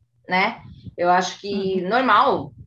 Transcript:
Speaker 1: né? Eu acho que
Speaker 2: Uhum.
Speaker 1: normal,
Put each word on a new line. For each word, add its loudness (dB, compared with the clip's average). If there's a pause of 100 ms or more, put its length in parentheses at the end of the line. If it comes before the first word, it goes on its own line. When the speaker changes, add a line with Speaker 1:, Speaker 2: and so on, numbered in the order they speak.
(280)
Speaker 1:
né? -2 (380)
Eu 2
acho 0
que -4
Speaker 2:
Uhum. -6
Speaker 1:
normal, 2 (140)